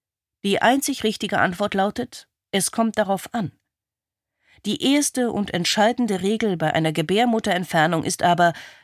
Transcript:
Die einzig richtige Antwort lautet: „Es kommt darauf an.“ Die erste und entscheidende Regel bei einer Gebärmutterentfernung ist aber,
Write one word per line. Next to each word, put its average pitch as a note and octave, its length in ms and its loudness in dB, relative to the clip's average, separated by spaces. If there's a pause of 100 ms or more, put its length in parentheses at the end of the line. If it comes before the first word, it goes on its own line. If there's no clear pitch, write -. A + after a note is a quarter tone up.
(440)
Die G3 180 0
einzig C4+ 420 0
richtige G#3 360 -2
Antwort F#3 340 -2
lautet: - 560 -4 (220)
„Es G3 200 -2
kommt A3+ 260 0
darauf G3 360 -2
an.“ G#3 180 -4 (1120)
Die A#3+ 280 0
erste B3+ 380 0
und G3+ 220 -4
entscheidende G#3 680 0
Regel G#3 340 0
bei D#3+ 180 0
einer D#3+ 200 0
Gebärmutterentfernung F3+ 1120 0
ist - 180 -2
aber, F3 300 4 (300)